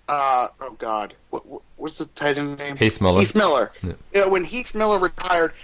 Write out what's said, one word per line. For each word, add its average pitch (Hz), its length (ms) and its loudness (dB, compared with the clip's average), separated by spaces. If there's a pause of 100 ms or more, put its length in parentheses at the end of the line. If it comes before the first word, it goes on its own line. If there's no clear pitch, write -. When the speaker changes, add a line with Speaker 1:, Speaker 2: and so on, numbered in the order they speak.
Speaker 1:
uh, 135 380 2 (120)
oh 127 200 -12
God, 107 340 -4 (160)
what, - 160 -10
what, 131 160 -16 (160)
what's 156 220 -10
the 156 80 -8
tight 147 300 -2
end 143 200 -6
name? 143 180 -10
Speaker 2:
Heath 110 240 2
Miller. 92 220 6
Speaker 1:
Heath 98 140 2
Miller. 160 360 2 (100)
Speaker 2:
Yeah. 87 120 -6 (200)
Speaker 1:
You 196 80 4
know, 190 80 4
when 185 140 2
Heath 240 300 -10
Miller 214 260 2
retired, 175 540 0 (100)